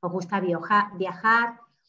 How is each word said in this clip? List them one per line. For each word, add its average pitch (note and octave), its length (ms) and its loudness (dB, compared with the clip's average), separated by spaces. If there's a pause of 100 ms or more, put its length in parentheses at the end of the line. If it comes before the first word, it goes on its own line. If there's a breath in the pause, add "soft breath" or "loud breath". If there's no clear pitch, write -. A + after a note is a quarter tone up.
Os F3 120 -6
gusta F#3 280 -4
vioja-, F#3 560 0
viajar, A3+ 640 0 (300)